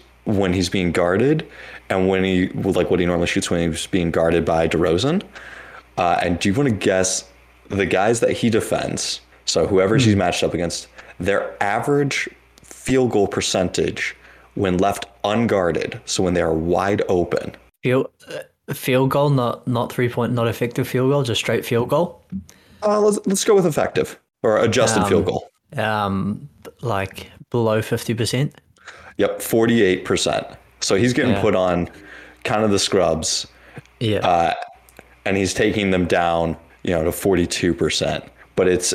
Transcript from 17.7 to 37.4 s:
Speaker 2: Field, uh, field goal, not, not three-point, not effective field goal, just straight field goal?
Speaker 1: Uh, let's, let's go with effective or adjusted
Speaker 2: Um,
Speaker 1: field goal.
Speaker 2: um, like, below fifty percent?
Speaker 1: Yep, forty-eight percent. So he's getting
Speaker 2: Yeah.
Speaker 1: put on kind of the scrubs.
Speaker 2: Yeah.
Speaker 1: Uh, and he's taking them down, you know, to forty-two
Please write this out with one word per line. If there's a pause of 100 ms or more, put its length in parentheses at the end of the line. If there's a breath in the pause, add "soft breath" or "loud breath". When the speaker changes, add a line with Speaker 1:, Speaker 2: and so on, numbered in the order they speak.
Speaker 2:
Field, (200)
uh,
field
goal,
not,
not
three-point,
not
effective
field
goal,
just
straight
field
goal? (600 loud breath)
Speaker 1:
Uh,
let's,
let's
go
with
effective (240)
or
adjusted
Speaker 2:
Um,
Speaker 1:
field
goal. (280)
Speaker 2:
um, (320)
like, (180)
below
fifty
percent? (580 loud breath)
Speaker 1:
Yep,
forty-eight
percent. (340)
So
he's
getting
Speaker 2:
Yeah.
Speaker 1:
put
on (540 loud breath)
kind
of
the
scrubs. (520 loud breath)
Speaker 2:
Yeah.
Speaker 1:
Uh, (720)
and
he's
taking
them
down, (280 soft breath)
you
know,
to
forty-two